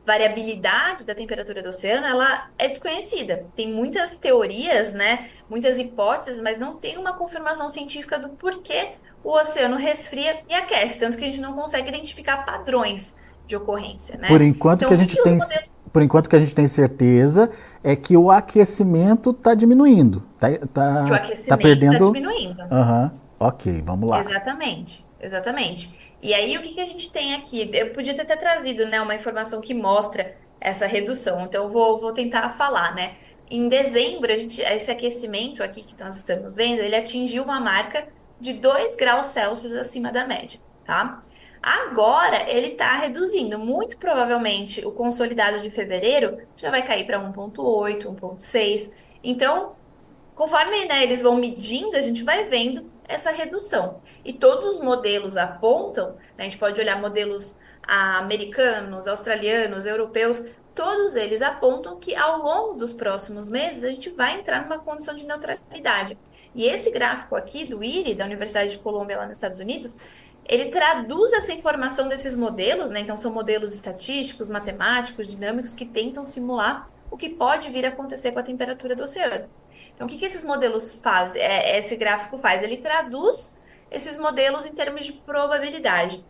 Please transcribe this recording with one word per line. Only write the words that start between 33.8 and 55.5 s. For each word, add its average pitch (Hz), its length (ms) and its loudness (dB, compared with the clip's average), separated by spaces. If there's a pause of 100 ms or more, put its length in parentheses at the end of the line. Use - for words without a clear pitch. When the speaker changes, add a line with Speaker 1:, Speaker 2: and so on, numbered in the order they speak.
Speaker 1:
a 214 40 2
gente, 233 260 -6
esse 214 300 -2
aquecimento 233 720 -6
aqui 196 200 -10
que - 200 -20
nós 190 140 -10
estamos 190 380 -6
vendo, 233 240 0
ele 208 160 0
atingiu 240 480 -2
uma 277 180 -4
marca 220 460 -2 (300)
de 247 160 -8
dois 233 440 2
graus 262 300 2
Celsius 233 460 -4
acima 247 380 -6
da 247 160 -2
média, - 320 -10 (240)
tá? 208 380 -4 (400)
Agora, 269 880 2
ele 269 220 -2
tá 254 260 0
reduzindo. 294 600 -4
Muito 269 400 -4
provavelmente, 240 880 -2
o 208 60 -8
consolidado 233 720 -2
de 208 100 -10
fevereiro 208 640 0 (180)
já - 140 -8
vai 269 160 -2
cair 202 200 -2
pra 202 140 -2
um 196 120 -8
ponto 202 320 -12
oito, 208 460 0
um 190 40 -10
ponto - 300 -14
seis. 208 480 -2 (320)
Então, 269 500 -2 (640)
conforme, 381 500 0
né, 277 180 2
eles 240 180 2
vão 240 140 6
medindo, 247 640 -2
a 277 40 0
gente 233 220 -4
vai 339 220 0
vendo 247 400 -2 (220)
essa 302 240 -4
redução. 311 680 -4 (220)
E 254 100 -10
todos 262 320 4
os 403 140 -4
modelos 202 580 -2
apontam, 214 720 0 (280)